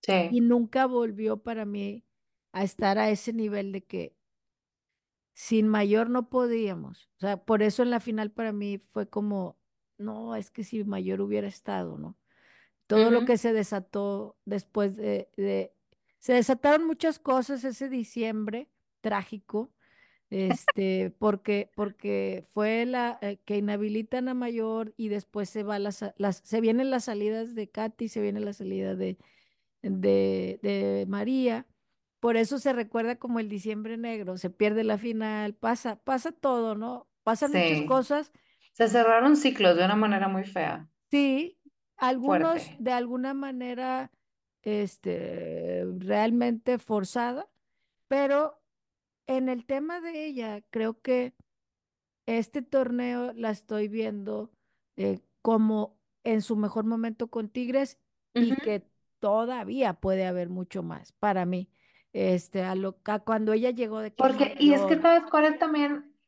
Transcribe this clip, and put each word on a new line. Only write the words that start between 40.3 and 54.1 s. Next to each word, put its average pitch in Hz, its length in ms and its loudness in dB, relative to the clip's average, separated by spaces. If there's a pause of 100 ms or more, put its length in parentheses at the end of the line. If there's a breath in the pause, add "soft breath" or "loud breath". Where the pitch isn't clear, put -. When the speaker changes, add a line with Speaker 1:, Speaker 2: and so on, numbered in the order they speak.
Speaker 1:
fea. 160 460 -4 (200)
Speaker 2:
Sí, 285 500 0 (360)
algunos 285 760 0
Speaker 1:
Fuerte. - 60 -20
Speaker 2:
de 247 140 -2
alguna 254 420 -4
manera, 262 760 -6 (520)
este, 180 1200 -4 (140)
realmente 226 800 0
forzada, 240 720 -4 (600)
pero 277 540 0 (640)
en 262 220 0
el 247 180 -4
tema 311 340 -4
de 320 260 -8
ella, 226 440 -8
creo 226 320 -4
que 254 320 -2 (920)
este 233 360 -2
torneo 247 720 -2
la 226 160 -4
estoy 214 380 -4
viendo, 214 640 -6 (440)